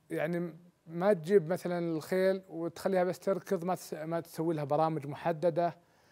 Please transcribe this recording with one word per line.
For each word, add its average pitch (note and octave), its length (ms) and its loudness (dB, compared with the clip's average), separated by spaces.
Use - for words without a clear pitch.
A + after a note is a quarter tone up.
يعني E3 440 -2
ما F3 260 2
تجيب E3 360 4
مثلًا F3 300 -2
الخيل F#3 680 0
وتخليها E3+ 560 0
بس F3+ 140 -2
تركض، F3 460 -2
ما F3+ 100 0
تس-، - 200 -10
ما D#3+ 260 -4
تسوي E3 340 -2
لها D3 100 -2
برامج D3+ 420 2
محددة، E3 720 0